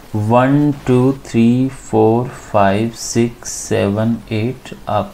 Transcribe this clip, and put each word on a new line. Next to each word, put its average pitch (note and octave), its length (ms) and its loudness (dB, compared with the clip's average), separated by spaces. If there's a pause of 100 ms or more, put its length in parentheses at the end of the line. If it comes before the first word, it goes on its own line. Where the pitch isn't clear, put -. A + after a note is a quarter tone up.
(160)
वन, C3 560 2 (160)
टू, B2+ 240 4 (140)
थ्री, A#2+ 440 2
फ़ोर, A2+ 580 0 (240)
फ़ाइव, G2+ 440 2
सिक्स, - 560 -4
सेवन, G#2+ 640 -2 (160)
एट। A#2+ 380 -6 (200)
आप G2+ 240 -4